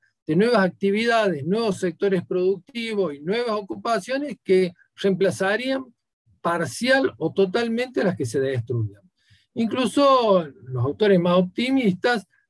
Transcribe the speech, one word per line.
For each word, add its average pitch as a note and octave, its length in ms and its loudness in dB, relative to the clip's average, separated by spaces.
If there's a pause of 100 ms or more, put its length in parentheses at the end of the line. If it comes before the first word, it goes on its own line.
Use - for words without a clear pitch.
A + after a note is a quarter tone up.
(260)
de D#3 100 -2
nuevas G#3+ 300 4
actividades, G3 800 0
nuevos G#3 340 -2
sectores F#3 460 -2
productivos F#3+ 880 -4
y C#3+ 60 -14
nuevas A3 320 -4
ocupaciones A3+ 920 -4
que F#3 300 2 (220)
reemplazarían G3+ 920 -2 (560)
parcial F3 800 0
o D#3 120 -2
totalmente A#3 720 0
las F#3 140 0
que C#3 80 -4
se C#3 140 -2
destruyan. A#2+ 600 -4 (520)
Incluso A#3 920 2 (180)
los B2+ 200 -6
autores F#3 360 2
más F3 180 2
optimistas A#3 880 0 (220)